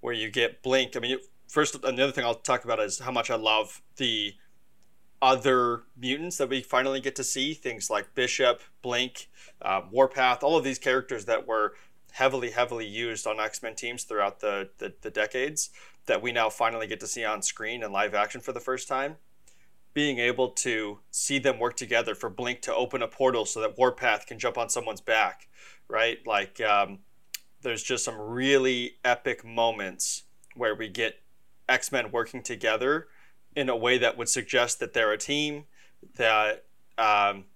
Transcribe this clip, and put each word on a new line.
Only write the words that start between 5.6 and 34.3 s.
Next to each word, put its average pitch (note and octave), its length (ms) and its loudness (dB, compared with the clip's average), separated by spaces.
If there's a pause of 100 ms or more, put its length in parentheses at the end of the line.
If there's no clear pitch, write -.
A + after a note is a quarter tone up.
mutants C#3+ 380 -4
that C3+ 120 0
we B2+ 140 -2
finally C3+ 380 0
get C3 160 -6
to C3 80 -4
see. C3+ 300 -2
Things A#2 360 -8
like G#2 240 -4
Bishop, B2+ 480 2 (180)
Blink, B2 480 -4 (320)
uh, F#2+ 200 0 (100)
Warpath, B2+ 540 4
all D#3+ 120 6
of D#3+ 60 4
these C3 160 -2
characters B2+ 460 0
that A2+ 200 0
were A2 300 0 (380)
heavily, C3 400 0
heavily A#2+ 340 -2
used A2 400 -6
on A2 140 -2
X-Men A2 340 -6
teams A#2+ 300 -8
throughout G#2 340 0
the, G2 400 -2
the, G2+ 220 -10
the G#2+ 100 -10
decades C3 600 -2 (360)
that G#2 160 2
we B2 80 -4
now A#2 180 2
finally A2+ 380 0
get G#2+ 140 -6
to A2 80 -10
see A#2 160 -6
on G#2+ 180 -2
screen A2+ 400 -6
in G#2+ 80 -6
live G2+ 240 0
action G#2+ 260 0
for C3 120 -6
the A#2 80 -8
first B2+ 260 -6
time. C#3 300 -4 (800)
Being C#3+ 260 0
able B2 280 2
to A2 520 -4 (100)
see - 280 -2
them B2+ 200 2
work A#2 180 -2
together A#2 380 0
for A2+ 160 -6
Blink B2 320 -6
to - 120 -4
open B2 280 -2
a A2+ 40 0
portal A#2+ 380 2
so A2 160 -6
that G#2+ 160 -2
Warpath B2 480 2
can A#2 140 -12
jump A#2 180 -2
on A#2 140 -2
someone's A2+ 320 -4
back, G#2+ 460 2 (380)
right? A2+ 300 2 (100)
Like, G2+ 360 -2
um, G2+ 380 2 (600)
there's A#2 220 -4
just B2 200 -2
some A2+ 160 -6
really B2 760 2 (120)
epic B2 400 0
moments A2+ 800 -2 (320)
where A2+ 200 0
we A2 140 -6
get A2+ 280 -2 (520)
X-Men B2 420 0
working A#2+ 320 -4
together A#2+ 640 0 (460)
in C#3 140 0
a A#2+ 80 0
way A#2+ 220 4
that A#2 180 2
would A#2+ 140 -4